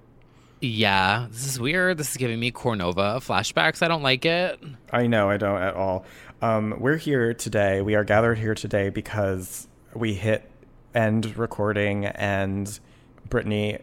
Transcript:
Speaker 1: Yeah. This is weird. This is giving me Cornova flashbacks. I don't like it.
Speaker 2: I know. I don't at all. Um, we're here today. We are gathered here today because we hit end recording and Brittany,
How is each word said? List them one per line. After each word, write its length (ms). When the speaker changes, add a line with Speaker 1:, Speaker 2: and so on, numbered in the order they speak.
Speaker 1:
Yeah. 680
This 160
is 140
weird. 380
This 140
is 60
giving 220
me 120
Cornova 680
flashbacks. 640
I 60
don't 160
like 220
it. 340
Speaker 2:
I 160
know. 220
I 80
don't 240
at 140
all. 300
Um, 380
we're 180
here 360
today. 480
We 140
are 80
gathered 340
here 180
today 340
because 760
we 200
hit 360
end 420
recording 680
and 760
Brittany, 540